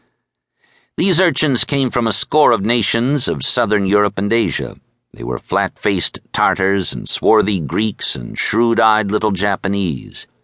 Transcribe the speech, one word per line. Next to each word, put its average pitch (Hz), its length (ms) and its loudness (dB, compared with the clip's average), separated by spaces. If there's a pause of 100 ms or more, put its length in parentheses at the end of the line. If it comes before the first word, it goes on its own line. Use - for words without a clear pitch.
(960)
These 180 240 2
urchins 151 420 2
came 135 280 -2
from 117 180 0
a 104 40 0
score 147 380 2
of 101 140 2
nations 120 640 0
of 76 160 -2
southern 104 420 0
Europe 104 320 2
and 101 140 0
Asia. 80 440 0 (380)
They - 80 -12
were 62 160 -4
flat-faced 98 800 -2 (140)
Tartars 95 600 0
and 57 160 -8
swarthy 104 520 2
Greeks 98 560 -4
and 57 200 -10
shrewd-eyed 110 760 2
little 104 180 0
Japanese. 95 960 -2 (180)